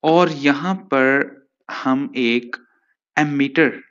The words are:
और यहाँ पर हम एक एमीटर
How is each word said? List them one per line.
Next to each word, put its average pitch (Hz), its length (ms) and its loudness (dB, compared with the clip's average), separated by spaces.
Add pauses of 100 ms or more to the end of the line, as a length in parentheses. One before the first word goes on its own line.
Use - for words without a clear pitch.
और 165 260 4
यहाँ 147 440 0
पर 135 600 0 (380)
हम 131 440 -4
एक 120 400 -2 (640)
एमीटर 143 640 0 (100)